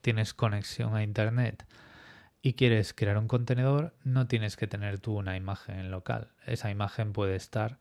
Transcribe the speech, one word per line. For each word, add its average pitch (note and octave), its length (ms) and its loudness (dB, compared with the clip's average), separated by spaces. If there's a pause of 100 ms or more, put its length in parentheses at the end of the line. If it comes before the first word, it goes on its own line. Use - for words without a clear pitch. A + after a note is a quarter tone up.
tienes A2 320 0
conexión A2 600 -2
a G#2+ 80 2
internet A2 640 0 (720)
y B2+ 140 2
quieres A2+ 400 4
crear G#2 240 2
un A2 100 0
contenedor, C3 640 2 (100)
no C3 220 4
tienes A2 300 0
que A2 100 -4
tener G2+ 340 -4
tú G#2+ 180 -2
una F#2+ 180 -2
imagen F#2+ 540 -6
local. G#2+ 380 -4 (180)
Esa A#2 240 -4
imagen G#2 420 -2
puede G2 240 0
estar A2 440 -4